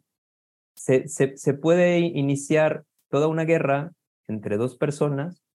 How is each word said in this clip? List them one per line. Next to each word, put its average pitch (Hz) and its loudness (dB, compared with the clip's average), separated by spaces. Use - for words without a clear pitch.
se, 131 0
se, 135 -2
se - -2
puede 175 2
iniciar 156 0
toda 147 2
una 160 -2
guerra 156 0
entre 104 -4
dos 127 -4
personas 147 -2